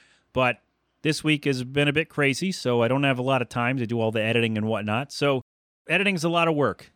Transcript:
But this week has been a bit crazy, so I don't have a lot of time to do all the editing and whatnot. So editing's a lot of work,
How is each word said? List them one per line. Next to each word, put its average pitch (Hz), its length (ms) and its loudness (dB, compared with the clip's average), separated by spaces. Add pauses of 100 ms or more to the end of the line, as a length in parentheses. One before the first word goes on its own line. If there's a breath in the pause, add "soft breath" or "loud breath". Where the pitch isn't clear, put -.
(320 soft breath)
But 123 300 0 (400)
this 156 200 -2
week 151 220 0
has 131 200 0
been 143 240 0
a 147 40 0
bit 156 160 -2
crazy, 143 420 0
so 123 320 0
I 117 60 2
don't 135 160 2
have 135 140 2
a 127 40 -4
lot 131 200 0
of 113 80 -8
time 120 260 -2
to 120 100 -2
do 117 140 -2
all 110 120 0
the 110 100 -2
editing 113 340 2
and 107 120 -2
whatnot. 110 440 -2
So 135 300 0 (440)
editing's 185 380 0
a 170 60 2
lot 170 180 2
of 160 60 2
work, 131 420 -2